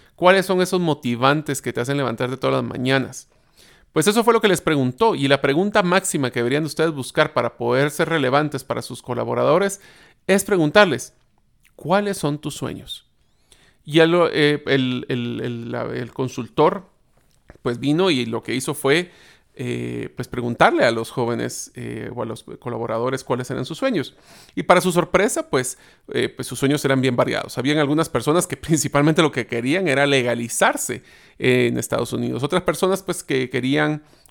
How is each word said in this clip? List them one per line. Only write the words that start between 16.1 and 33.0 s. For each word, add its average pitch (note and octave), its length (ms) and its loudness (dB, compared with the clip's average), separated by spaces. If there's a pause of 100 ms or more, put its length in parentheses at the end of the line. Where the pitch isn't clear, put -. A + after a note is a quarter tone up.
consultor, D3+ 800 0 (720)
pues, A#2+ 180 -2
vino D#3 300 2
y B2+ 160 2
lo A2+ 160 -4
que A#2 140 -6
hizo C3+ 180 -4
fue, D#3+ 380 0 (440)
eh, A#2+ 600 -8
pues, B2 120 -8
preguntarle C3 560 2
a B2 60 6
los A2+ 220 -2
jóvenes, A#2+ 640 -4
eh, A#2 400 -10
o A#2 80 -6
a - 20 -4
los A2+ 180 -10 (160)
colaboradores A#2 640 -4
cuáles B2+ 280 -4
eran B2+ 140 -6
sus D#3+ 120 -10
sueños. A3+ 380 -2 (400)
Y - 80 -4
para F3+ 180 6
su F3+ 100 2
sorpresa, F#3 580 0
pues, B2+ 280 -2 (340)
eh, A#2+ 180 0
pues, - 180 -12
sus B2 100 -10
sueños C#3+ 280 0
eran C3+ 160 2
bien B2+ 140 2
variados. - 420 -2
Habían C#3+ 200 0
algunas D3+ 320 2
personas D3 380 0
que C#3 100 -8
<laughs> - 0 -
principalmente D3+ 640 2
lo D3+ 100 4
que A#2+ 140 -4
querían C#3 420 0
era C#3 200 4
legalizarse A#2+ 960 0 (340)
en B2 400 2
Estados A#2+ 360 -4
Unidos. A#2+ 280 -4
Otras F3 220 -2
personas, F#3 400 0